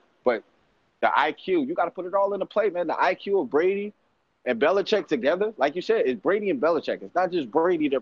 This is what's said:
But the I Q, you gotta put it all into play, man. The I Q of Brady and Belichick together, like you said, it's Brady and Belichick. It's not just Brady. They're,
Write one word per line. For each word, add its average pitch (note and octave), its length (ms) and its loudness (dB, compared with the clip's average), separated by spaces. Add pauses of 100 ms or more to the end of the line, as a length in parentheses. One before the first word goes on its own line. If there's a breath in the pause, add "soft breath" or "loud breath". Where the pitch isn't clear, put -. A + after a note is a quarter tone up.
(240)
But A#2 200 0 (580)
the A2+ 140 2
I C#3+ 180 2
Q, F3+ 300 -2
you C3+ 120 -6
gotta E3+ 160 -2
put F3+ 140 -10
it F3+ 100 -12
all G3 180 0
into F#3+ 140 -4
play, G#3+ 220 0
man. F3 180 -4
The D3 120 -2
I E3+ 140 2
Q G3 260 -2
of C3 120 -2
Brady G3 420 0 (520)
and A3+ 140 -2
Belichick F#3+ 480 2
together, E3 500 0
like C#3+ 180 0
you F3+ 80 -6
said, A3 240 2
it's B2+ 120 -2
Brady G3 300 0
and D3 100 0
Belichick. A2+ 440 0
It's F#2+ 100 -16
not F3+ 180 0
just D3 200 -2
Brady. D#3+ 380 2
They're, C3 120 0